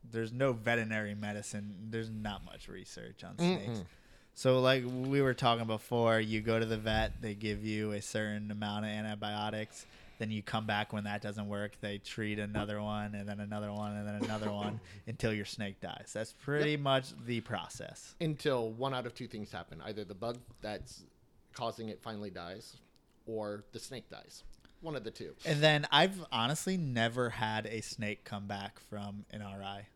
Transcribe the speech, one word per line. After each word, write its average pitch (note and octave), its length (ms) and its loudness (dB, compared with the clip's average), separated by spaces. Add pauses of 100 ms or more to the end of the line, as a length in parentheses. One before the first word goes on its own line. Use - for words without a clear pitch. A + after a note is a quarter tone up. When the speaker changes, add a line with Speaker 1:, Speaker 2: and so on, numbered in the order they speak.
(100)
Speaker 1:
there's A2+ 220 -2
no C3 200 4
veterinary A2 600 2
medicine. G#2 600 -4 (160)
There's A2+ 200 -2
not G#2+ 340 -4
much - 240 -14
research - 560 -12
on F#2 120 -10
Speaker 2:
Mm-mm. F3 280 4
Speaker 1:
snakes. A2+ 160 -2 (580)
So, C3 220 8
like B2+ 260 6
we C3 360 2
were C3 120 6
talking A#2 320 4
before, A2+ 540 4
you G#2+ 220 2
go A2+ 180 4
to A2+ 60 2
the A2 100 2
vet, A2 460 2
they G#2+ 120 -2
give G#2 300 -2
you G#2+ 280 2
a G2+ 100 -2
certain G#2 480 -2
amount G#2 340 0
of G#2+ 60 -2
antibiotics, G#2+ 960 -2 (320)
then A2 120 -2
you G#2+ 120 0
come A2 240 0
back G#2+ 260 2
when G#2 120 -2
that G#2 180 -2
doesn't G#2 260 -4
work, G2+ 320 -2
they G2+ 160 -4
treat G#2 420 -2
another G#2 440 -2
one, G#2 320 -2
and G2+ 120 -6
then G#2 140 -6
another G#2 320 -4
one, G#2 240 -4
and G#2 100 -4
then G#2 160 -4
another G#2+ 300 -2
one, G#2 260 -2 (160)
Speaker 2:
<laughs> G2+ 120 -14
Speaker 1:
until A2+ 260 0
your G#2 140 -2
snake G2+ 340 -6
dies. - 320 -8
That's A2 220 -4
pretty D3 380 2
Speaker 2:
Yep. D3 80 0
Speaker 1:
much C3+ 260 4 (180)
the A#2 160 0
process. - 800 -8
Speaker 2:
Until C#3 520 2
one C3 200 0
out B2+ 140 -2
of A2+ 80 -8
two B2 120 -8
things G#2+ 240 -8
happen. E2+ 320 -10
Either G#2 220 -6
the G2 100 -10
bug A#2 220 -2 (240)
that's G#2 440 -8 (500)
causing A2+ 340 -4
it G#2 140 -10
finally G#2+ 280 -6
dies, F2+ 460 -10 (500)
or G#2 460 -4
the A2+ 80 -10
snake - 300 -12
dies. - 340 -16 (380)
One D#3+ 140 -4
of A#2+ 80 -4
the A2 60 -4
two. - 240 -10 (120)
Speaker 1:
And D3+ 160 4
then D3+ 280 8
I've F3 400 6
honestly C3+ 460 2
never A#2+ 540 4
had A2 340 0
a A2 160 -4
snake G#2+ 440 -4
come G2+ 220 -6
back G2+ 320 -6 (120)
from G#2 400 -6
an G#2+ 100 -8
R G2 220 -8
I. G2+ 340 -8